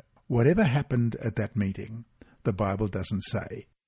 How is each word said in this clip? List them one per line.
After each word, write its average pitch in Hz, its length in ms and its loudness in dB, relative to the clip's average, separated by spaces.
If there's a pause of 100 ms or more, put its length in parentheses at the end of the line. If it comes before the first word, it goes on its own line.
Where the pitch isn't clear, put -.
(280)
Whatever 139 360 4
happened 123 540 2
at 110 180 -4
that 107 220 -2
meeting, 107 480 -4 (380)
the 110 100 0
Bible 98 340 0
doesn't 95 360 -4
say. - 440 -6 (200)